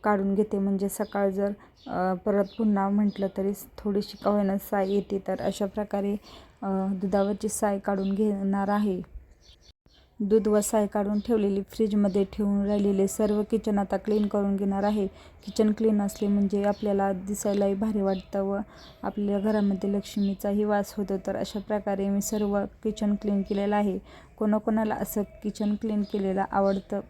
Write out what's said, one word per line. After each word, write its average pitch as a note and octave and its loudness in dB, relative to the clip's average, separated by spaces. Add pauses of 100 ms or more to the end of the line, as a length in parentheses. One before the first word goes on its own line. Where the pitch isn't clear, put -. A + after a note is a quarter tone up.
काढून G3 2
घेते, G#3 0
म्हणजे G3 0
सकाळ G3+ -2
जर, G3+ -2 (360)
अ, F#3 -2
परत G3 0 (140)
पुन्हा G3+ 2
म्हटलं G3+ 0 (100)
तरी G3 -2 (260)
थोडीशी G3+ -2
का G#3 4
होईना G3+ 2
साय G3 -2
येते. G3+ 0 (100)
तर F#3+ -4
अशा G3+ -2
प्रकारे, G3+ -4 (500)
अ, G3 -4 (240)
दुधावरची G3+ 0
साय G#3 0
काढून G3 -2
घेणार G3 0
आहे. G3+ -2 (1040)
दूध G#3+ 4
व G#3 4
साय G#3 2
काढून G#3 -2
ठेवलेली G3+ 0
फ्रीजमध्ये G3+ 2
ठेवून G3+ 0
राहिलेले G3+ 2
सर्व G#3 0
किचन G#3+ 0
आता G3 -2
क्लीन G#3 0
करून G3+ 0
घेणार G3 0
आहे. G#3 2 (400)
किचन G#3+ 2
क्लीन G#3+ 2
असले G3+ -2
म्हणजे G3+ 2
आपल्याला G3+ 0
दिसायलाही G3 0
भारी G#3 0
वाटतं G3 -2
व G3 -2 (440)
आपल्या G3+ -2
घरामध्ये G3+ 0
लक्ष्मीचाही G3+ -2
वास G3+ 0
होतो. G3 -2 (100)
तर G3 -2
अशा - -4
प्रकारे G3 -2
मी G3+ 0
सर्व G3+ 0 (200)
किचन G#3+ 0
क्लीन G3+ 0
केलेलं G3+ 0
आहे. G3+ 0 (400)
कोणाकोणाला G#3+ 2
असं - -2
किचन G#3 -4
क्लीन G#3 -2
केलेलं G3 -2
आवडतं G3 0